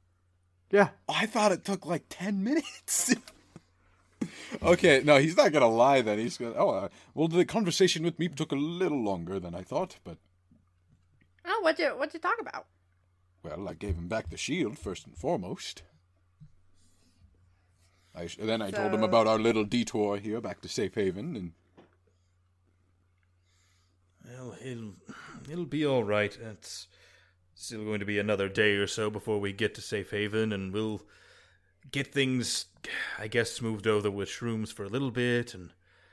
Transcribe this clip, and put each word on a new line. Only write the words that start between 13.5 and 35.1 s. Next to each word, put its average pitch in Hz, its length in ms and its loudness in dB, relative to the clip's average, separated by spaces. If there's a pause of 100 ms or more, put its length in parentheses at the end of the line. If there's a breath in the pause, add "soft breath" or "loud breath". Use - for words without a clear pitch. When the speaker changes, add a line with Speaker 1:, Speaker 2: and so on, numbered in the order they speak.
Speaker 2:
I 85 40 -6
gave 87 220 -4
him 85 140 -8
back 107 200 -4
the 85 80 -12
shield, 143 400 -4
first - 300 -10
and - 100 -20
foremost. 131 680 -6 (2250)
I 87 140 -10
sh-, - 140 -12
then 110 200 0
I 98 100 -4
told 101 220 0
him 107 60 2
Speaker 3:
So 110 60 2
Speaker 2:
about 110 200 6
our 110 140 4
little 110 240 4
detour 104 540 0
here 107 240 -6
back 98 200 -8
to 92 60 -16
Safe 98 280 -2
Haven, 104 420 -2
and 87 140 -8 (2750)
Speaker 4:
Well, 123 360 -14
it'll, 117 300 -10 (560 loud breath)
it'll 170 160 -6
be 147 200 -2
all 131 180 2
right. 104 380 0
It's - 460 -14 (680 soft breath)
still 110 300 -10
going 107 160 -2
to 101 40 -4
be 104 140 0
another 101 300 0
day 107 260 4
or 101 120 0
so 107 220 -2
before 107 300 -4
we 101 140 -4
get 101 220 -2
to 107 60 -14
Safe 101 300 -6
Haven, 107 400 -2
and 95 220 -4
we'll 107 280 -4 (920 soft breath)
get 139 220 -6
things, 127 520 0 (520 loud breath)
I 107 100 -10
guess, 117 240 0
smoothed 110 360 -4
over 104 240 4
with 98 180 -6
shrooms 110 420 -4
for 104 120 -10
a 98 60 -8
little 131 220 -2